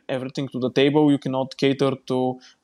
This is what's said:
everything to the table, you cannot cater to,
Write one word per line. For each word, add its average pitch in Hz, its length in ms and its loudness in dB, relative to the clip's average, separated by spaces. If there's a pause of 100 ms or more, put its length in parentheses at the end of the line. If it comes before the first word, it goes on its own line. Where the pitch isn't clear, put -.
everything 135 420 -6
to 127 100 -8
the 123 120 0
table, 147 400 4
you 143 60 4
cannot 131 400 -6
cater 139 360 2 (120)
to, 127 340 -2 (240)